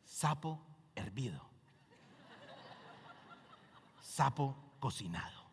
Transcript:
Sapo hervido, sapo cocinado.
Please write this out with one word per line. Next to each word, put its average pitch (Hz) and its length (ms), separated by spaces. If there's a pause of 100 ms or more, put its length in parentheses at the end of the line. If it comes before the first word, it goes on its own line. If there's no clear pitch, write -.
Sapo 156 560 (360)
hervido, 104 480 (2500)
sapo 139 560 (240)
cocinado. 90 640 (100)